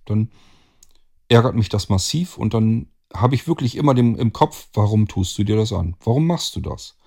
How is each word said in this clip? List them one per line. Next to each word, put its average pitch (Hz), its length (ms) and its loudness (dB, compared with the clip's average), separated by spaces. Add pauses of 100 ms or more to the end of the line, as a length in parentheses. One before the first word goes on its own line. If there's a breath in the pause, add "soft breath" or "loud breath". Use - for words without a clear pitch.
dann 107 260 -2 (960 soft breath)
ärgert 117 280 4
mich 110 140 0
das - 180 -4
massiv 147 480 -2
und 110 160 -2
dann 113 360 0 (260)
habe 120 200 2
ich 123 120 -2
wirklich 151 300 -2
immer 139 180 2
dem, 120 220 2
im 113 180 -2
Kopf, - 400 -2
„Warum 107 340 2
tust - 300 -4
du 104 60 0
dir 107 120 0
das 110 160 0
an? 85 320 -4
Warum 131 220 2
machst 170 300 -4
du - 40 -8
das? - 460 -12